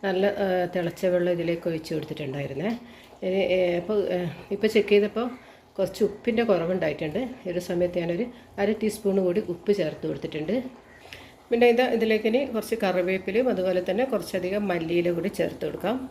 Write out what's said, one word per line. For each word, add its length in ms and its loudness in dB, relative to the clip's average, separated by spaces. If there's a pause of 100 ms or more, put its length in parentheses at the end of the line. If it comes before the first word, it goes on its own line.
നല്ല, 180 2 (200)
ഏ, 40 0 (280)
തിളച്ച 380 -2
വെള്ളം 240 2
ഇതിലേക്ക് 320 -2
ഒഴിച്ചു 260 -6
കൊടുത്തിട്ടുണ്ടായിരുന്നേ. 760 -6 (560)
ഇനി, 140 0 (140)
ഏ, 40 2 (220)
അപ്പോൾ, 180 0 (160)
ഏ, 20 0 (380)
ഇപ്പോൾ 200 0
ചെക്ക് 180 4
ചെയ്തപ്പോൾ 320 2 (520)
കുറച്ച് 320 -2
ഉപ്പിൻ്റെ 400 0
കുറവുണ്ടായിട്ടുണ്ട്. 720 0 (240)
ഈ 80 -6
ഒരു 160 -2
സമയത്ത് 320 0
ഞാനൊരു 260 -2 (340)
അര 200 2
ടീസ്പൂൺ 360 0 (100)
കൂടി 140 2 (120)
ഉപ്പ് 260 -2
ചേർത്ത് 300 -4
കൊടുത്തിട്ടുണ്ട്. 460 -4 (920)
പിന്നെ 240 6
ഇത്, 100 4 (120)
ഇതിലേക്ക് 360 2
ഇനി 100 4 (120)
കുറച്ച് 300 -2
കറിവേപ്പിലയും 720 2
അതുപോലെ 360 2
തന്നെ 240 2
കുറച്ചധികം 500 -2 (100)
മല്ലിയില 440 2
കൂടി 220 -2
ചേർത്ത് 280 -2
കൊടുക്കാം. 300 -2 (140)